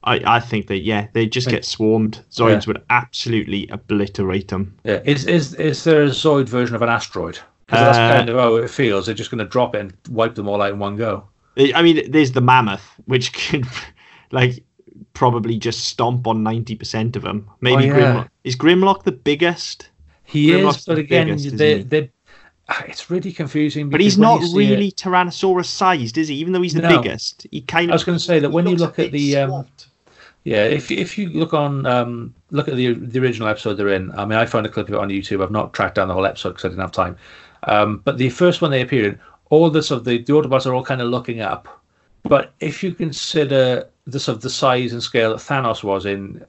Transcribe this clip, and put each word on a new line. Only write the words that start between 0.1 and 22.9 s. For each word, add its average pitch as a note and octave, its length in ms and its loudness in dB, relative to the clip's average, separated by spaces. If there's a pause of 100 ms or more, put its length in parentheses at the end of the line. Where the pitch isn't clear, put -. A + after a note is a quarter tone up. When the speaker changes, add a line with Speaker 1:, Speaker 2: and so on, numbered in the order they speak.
Speaker 1:
I A#2+ 40 2
think G#2+ 280 -6
that, G2 140 -2
yeah, G#2 320 -2
they A2+ 120 2
just B2 220 -4
Speaker 2:
Think A#2+ 80 0
Speaker 1:
get - 80 -6
swarmed. A2 640 0
Zoids A2 300 4
Speaker 2:
Yeah. G2 80 -10
Speaker 1:
would - 220 -6
absolutely A2+ 760 -2
obliterate G2+ 760 -4
them. F#2+ 380 -6
Speaker 2:
Yeah. G#2 200 0
Is, C#3 220 0
is, D#3+ 280 0
is D#3 280 -4
there D3+ 220 4
a C#3+ 60 2
Zoid C#3 380 2
version A#2 280 -2
of G#2+ 60 -2
an A#2 60 0
asteroid? F#2+ 460 -4 (320)
'Cause A2+ 140 2
that's A#2 180 6
Speaker 1:
Uh, A#2 180 6
Speaker 2:
kind A#2+ 120 2
of A#2 80 0
how A#2+ 180 4
it A#2 160 0
feels. G#2 360 0
They're A2 100 -4
just A2+ 160 -8
gonna A2+ 120 -4
drop A#2+ 300 0
it G#2 60 -2
and G2 120 -10 (160)
wipe A2+ 280 -2
them G2+ 120 -6
all G2+ 140 0
out G2+ 100 0
in G2+ 60 -8
one G2+ 180 -4
go. G#2 280 -4 (340)
Speaker 1:
I, C3+ 160 6
I E3 80 4
mean, E3 260 4
there's C#3+ 220 4
the B2+ 100 0
mammoth, B2 460 4 (200)
which B2 260 -2
<laughs> - 20 -18
can, C3+ 320 -4 (640)
like, B2 320 0 (520)
probably A#2 440 0
just A2+ 280 -4
stomp B2 420 -2
on A2 160 0
ninety A2 320 -4
percent A2+ 400 -4
of F#2 80 -8
'em. G2 240 -6 (120)
Maybe C3+ 300 4
Speaker 2:
Oh, C#3+ 80 2
yeah. B2+ 160 6
Speaker 1:
Grimlock. B2 140 -4 (160)
Is B2+ 120 -4
Grimlock F#3 460 4
the F3 100 -2
biggest? D3 760 -2 (340)
Speaker 2:
He D3 280 2
Speaker 1:
Grimlock's E3+ 280 4
Speaker 2:
is, - 60 -18
but E3 100 -2
Speaker 1:
the D#3 60 0
Speaker 2:
again, D#3 260 2
Speaker 1:
biggest, D3+ 200 -4
isn't A#2+ 120 -6
Speaker 2:
they, D3+ 200 4
Speaker 1:
he? - 40 -6
Speaker 2:
they, C#3+ 280 -2 (580)
ah, - 180 -6
it's - 240 -14